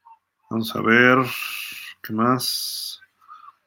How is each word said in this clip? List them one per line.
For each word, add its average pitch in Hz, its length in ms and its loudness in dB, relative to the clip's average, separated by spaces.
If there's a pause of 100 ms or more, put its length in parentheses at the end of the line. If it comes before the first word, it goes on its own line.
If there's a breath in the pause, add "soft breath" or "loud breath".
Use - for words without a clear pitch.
(500)
vamos 113 260 -6
a 107 60 -4
ver, 123 380 6 (840 loud breath)
¿qué 113 100 -10
más? - 840 -2 (680 loud breath)